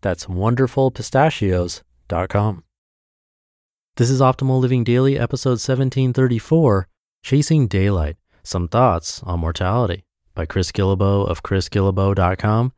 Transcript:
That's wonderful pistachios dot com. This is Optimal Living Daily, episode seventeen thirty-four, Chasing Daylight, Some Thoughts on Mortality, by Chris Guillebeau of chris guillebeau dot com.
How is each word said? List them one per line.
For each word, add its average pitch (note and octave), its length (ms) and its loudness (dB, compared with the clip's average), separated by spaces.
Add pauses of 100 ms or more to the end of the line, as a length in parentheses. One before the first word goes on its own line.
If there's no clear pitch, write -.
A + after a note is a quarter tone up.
That's - 280 -6
wonderful A#2+ 640 0
pistachios G2+ 920 -2 (240)
dot F2 220 -4
com. G#2 340 -2 (1300)
This A#2+ 140 2
is C3 100 2
Optimal C3 380 2
Living B2+ 240 2
Daily, B2+ 340 2
episode A#2+ 420 -2
seventeen C3 540 0
thirty-four, B2 760 2 (360)
Chasing D3 440 2
Daylight, F#2+ 500 0 (260)
Some F2 240 -4
Thoughts A2 560 0
on F2 160 -4
Mortality, F2+ 680 -2 (300)
by E2 100 -6
Chris F#2 260 -4
Guillebeau G2 560 0
of E2+ 140 -4
chris - 280 -2
guillebeau G2 440 0
dot F#2 240 0
com. A#2 400 0